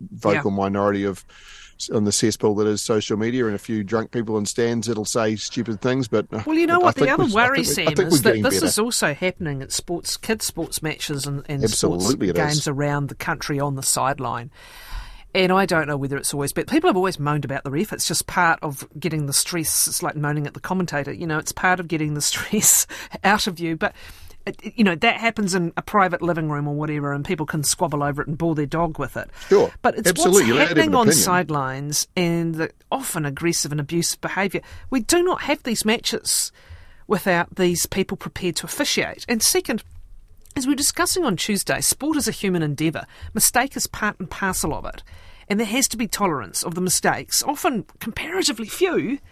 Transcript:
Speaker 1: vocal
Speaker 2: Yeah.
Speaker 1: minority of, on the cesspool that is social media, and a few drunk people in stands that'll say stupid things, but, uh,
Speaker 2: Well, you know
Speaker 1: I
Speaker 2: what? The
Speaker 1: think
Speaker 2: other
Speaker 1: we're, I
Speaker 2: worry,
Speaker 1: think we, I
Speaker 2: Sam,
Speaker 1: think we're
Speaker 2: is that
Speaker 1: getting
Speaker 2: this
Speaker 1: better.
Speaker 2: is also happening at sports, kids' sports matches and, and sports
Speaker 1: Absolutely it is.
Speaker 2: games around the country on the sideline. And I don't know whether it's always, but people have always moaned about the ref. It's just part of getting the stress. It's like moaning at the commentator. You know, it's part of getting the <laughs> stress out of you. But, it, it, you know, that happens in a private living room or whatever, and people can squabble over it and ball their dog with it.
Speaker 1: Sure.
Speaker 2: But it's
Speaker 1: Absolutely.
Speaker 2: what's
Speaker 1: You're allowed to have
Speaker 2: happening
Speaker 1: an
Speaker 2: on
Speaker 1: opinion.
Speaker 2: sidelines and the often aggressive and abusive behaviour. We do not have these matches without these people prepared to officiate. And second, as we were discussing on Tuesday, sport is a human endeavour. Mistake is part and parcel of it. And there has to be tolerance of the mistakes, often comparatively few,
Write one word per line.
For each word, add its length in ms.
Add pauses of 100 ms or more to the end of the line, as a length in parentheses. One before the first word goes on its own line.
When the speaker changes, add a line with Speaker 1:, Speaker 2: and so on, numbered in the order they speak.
(120)
Speaker 1:
vocal 400
Speaker 2:
Yeah. 60
Speaker 1:
minority 480
of, 180 (680)
on 100
the 80
cesspool 440
that 120
is 140
social 360
media, 280
and 100
a 40
few 240
drunk 280
people 260
in 80
stands 420
that'll 180
say 320
stupid 420
things, 300
but, 240
uh, 120
Speaker 2:
Well, 120
you 100
know 140
Speaker 1:
I 40
Speaker 2:
what? 100
The 100
Speaker 1:
think 80
Speaker 2:
other 200
Speaker 1:
we're, 80
I 60
Speaker 2:
worry, 160
Speaker 1:
think 140
we, 60
I 20
Speaker 2:
Sam, 100
Speaker 1:
think 40
we're 160
Speaker 2:
is 80
that 80
Speaker 1:
getting 120
Speaker 2:
this 120
Speaker 1:
better. 100
Speaker 2:
is 140
also 340
happening 480
at 100
sports, 460
kids' 280
sports 360
matches 440
and, 220
and 220
sports 340
Speaker 1:
Absolutely 260
it 80
is. 60
Speaker 2:
games 240
around 420
the 60
country 440
on 160
the 80
sideline. 680 (840)
And 160
I 140
don't 220
know 100
whether 180
it's 160
always, 220
but 160
people 200
have 60
always 220
moaned 260
about 200
the 80
ref. 200
It's 160
just 200
part 340
of 260 (120)
getting 260
the 80
stress. 540
It's 160
like 120
moaning 300
at 80
the 60
commentator. 520
You 140
know, 140
it's 120
part 280
of 80
getting 260
the 80
<laughs> 120
stress 520 (380)
out 240
of 120
you. 160
But, 200 (500)
it, 160
it, 140
you 80
know, 100
that 220
happens 400
in 200
a 60
private 400
living 280
room 180
or 80
whatever, 380
and 120
people 220
can 160
squabble 400
over 180
it 60
and 100
ball 160
their 140
dog 320
with 180
it. 100 (200)
Speaker 1:
Sure. 240 (100)
Speaker 2:
But 160
it's 140
Speaker 1:
Absolutely. 300
Speaker 2:
what's 60
Speaker 1:
You're 100
allowed 80
to 40
have 80
Speaker 2:
happening 120
Speaker 1:
an 60
Speaker 2:
on 120
Speaker 1:
opinion. 160
Speaker 2:
sidelines 920
and 380
the 180 (200)
often 340
aggressive 460
and 100
abusive 400
behaviour. 400 (300)
We 80
do 240
not 180
have 220
these 200
matches 680 (560)
without 480
these 320
people 300
prepared 400
to 100
officiate. 600
And 140
second, 420 (720)
as 120
we 60
were 40
discussing 480
on 120
Tuesday, 440
sport 360
is 100
a 40
human 300
endeavour. 460 (260)
Mistake 420
is 120
part 320
and 100
parcel 460
of 100
it. 160 (480)
And 100
there 80
has 220
to 80
be 100
tolerance 560
of 120
the 40
mistakes, 640
often 420 (140)
comparatively 680
few, 520 (120)